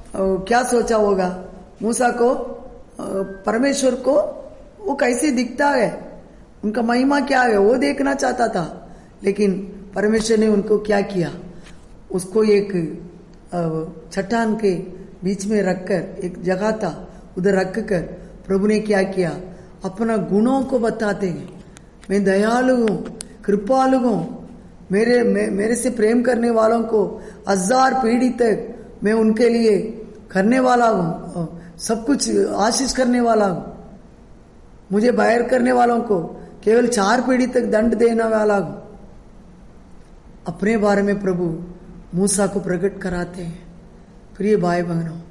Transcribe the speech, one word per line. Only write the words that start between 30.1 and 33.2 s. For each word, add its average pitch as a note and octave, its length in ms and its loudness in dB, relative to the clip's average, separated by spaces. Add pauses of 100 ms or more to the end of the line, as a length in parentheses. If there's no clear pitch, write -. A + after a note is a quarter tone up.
करने A3 280 4
वाला B3 300 4
हूँ, F3+ 440 -2
अ, E3+ 120 -4 (320)
सब - 280 -4
कुछ A3 420 2
आशीष A#3 460 0
करने B3 280 2